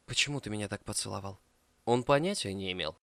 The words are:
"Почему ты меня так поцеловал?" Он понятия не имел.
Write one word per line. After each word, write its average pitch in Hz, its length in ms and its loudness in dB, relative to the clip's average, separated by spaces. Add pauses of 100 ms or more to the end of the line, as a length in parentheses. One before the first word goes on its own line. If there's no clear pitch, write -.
"Почему 143 340 0
ты 104 100 -8
меня 107 200 -4
так - 160 -6
поцеловал?" 98 540 -6 (440)
Он 123 200 4
понятия 143 500 2
не 95 180 -2
имел. 82 320 -2